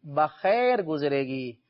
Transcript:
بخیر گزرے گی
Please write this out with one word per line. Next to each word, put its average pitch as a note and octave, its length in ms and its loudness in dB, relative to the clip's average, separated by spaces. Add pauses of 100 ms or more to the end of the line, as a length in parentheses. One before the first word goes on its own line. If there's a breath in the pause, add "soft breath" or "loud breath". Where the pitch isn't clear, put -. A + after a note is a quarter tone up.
بخیر G3 760 0
گزرے C#3+ 420 0
گی C3 280 -6 (180)